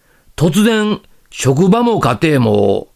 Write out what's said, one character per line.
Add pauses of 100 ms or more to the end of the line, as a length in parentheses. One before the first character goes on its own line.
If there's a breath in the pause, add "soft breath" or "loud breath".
(360)
突
然 (300)
職
場
も
家
庭
も